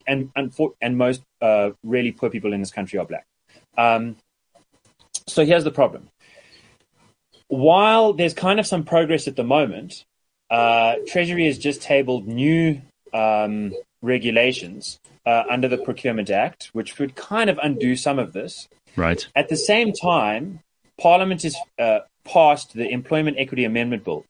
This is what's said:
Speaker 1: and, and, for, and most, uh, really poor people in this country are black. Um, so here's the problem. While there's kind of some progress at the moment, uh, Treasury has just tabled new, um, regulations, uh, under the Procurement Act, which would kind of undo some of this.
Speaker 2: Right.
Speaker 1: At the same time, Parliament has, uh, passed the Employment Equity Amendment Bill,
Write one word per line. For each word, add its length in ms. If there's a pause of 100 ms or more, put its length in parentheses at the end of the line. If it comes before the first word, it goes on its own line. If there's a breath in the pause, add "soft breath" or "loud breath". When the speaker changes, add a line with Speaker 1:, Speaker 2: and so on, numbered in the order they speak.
Speaker 1:
and, 280
and, 180
for, 280
and 160
most, 240 (180)
uh, 320 (120)
really 280
poor 200
people 220
in 60
this 120
country 260
are 80
black. 200 (520 soft breath)
Um, 380 (1120)
so 180
here's 180
the 80
problem. 380 (1400 soft breath)
While 680
there's 200
kind 260
of 60
some 180
progress 440
at 80
the 80
moment, 600 (440)
uh, 460 (120)
Treasury 380
has 120
just 240
tabled 460
new, 540 (320)
um, 600 (280)
regulations, 960 (260)
uh, 240
under 180
the 100
Procurement 520
Act, 440
which 240
would 180
kind 340
of 120
undo 340
some 240
of 140
this. 340 (280)
Speaker 2:
Right. 400
Speaker 1:
At 140
the 80
same 360
time, 680 (380)
Parliament 440
has, 120 (220)
uh, 220 (240)
passed 500
the 160
Employment 500
Equity 260
Amendment 380
Bill, 260